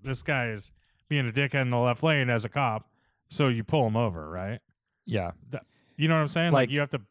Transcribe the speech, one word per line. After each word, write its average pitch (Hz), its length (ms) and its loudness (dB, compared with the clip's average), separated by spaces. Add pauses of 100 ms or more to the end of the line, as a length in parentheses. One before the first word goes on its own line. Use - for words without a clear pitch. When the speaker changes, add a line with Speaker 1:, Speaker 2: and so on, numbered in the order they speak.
Speaker 1:
"This 131 180 -6
guy 127 280 -2
is 107 220 -10 (360)
being 143 200 0
a 113 40 -4
dickhead 139 300 0
in 123 80 0
the 123 80 0
left 120 260 2
lane 143 260 2
as 117 160 0
a 117 40 -6
cop." 117 400 -2 (400)
So 147 180 2
you 117 160 0
pull 135 240 2
him 107 80 0
over, 90 340 -2
right? 92 300 -8 (460)
Speaker 2:
Yeah. 92 260 -4 (200)
Speaker 1:
That, 131 140 -10 (300)
you 151 120 0
know 160 80 4
what 156 60 4
I'm 147 60 0
saying? 165 240 0
Like, 135 160 6
Speaker 2:
Like, - 40 -4
Speaker 1:
you 143 100 0
have 143 80 -2
to, 131 220 -6